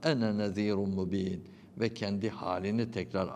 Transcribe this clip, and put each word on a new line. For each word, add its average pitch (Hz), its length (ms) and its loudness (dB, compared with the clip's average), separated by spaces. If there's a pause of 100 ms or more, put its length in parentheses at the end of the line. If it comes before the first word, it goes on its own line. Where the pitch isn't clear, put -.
ene 117 340 4
nezirun 104 520 2
mubin." 95 580 -2 (320)
Ve 113 140 0
kendi 101 360 -2
halini 101 600 -2
tekrar 95 440 0